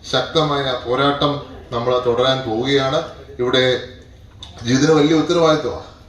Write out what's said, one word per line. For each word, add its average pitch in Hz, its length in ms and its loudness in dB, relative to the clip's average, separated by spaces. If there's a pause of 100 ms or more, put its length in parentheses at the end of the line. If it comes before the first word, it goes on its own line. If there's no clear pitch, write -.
(120)
ശക്തമായ 139 520 0 (200)
പോരാട്ടം 143 480 0 (400)
നമ്മൾ 123 200 -2 (140)
തുടരാൻ 127 400 2
പോവുകയാണ്. 135 520 0 (420)
ഇവിടെ 127 240 2 (1000)
ജിതിന് 143 260 4
വലിയ 151 300 6
ഉത്തരവാദിത്വമാണ്. 156 680 0 (200)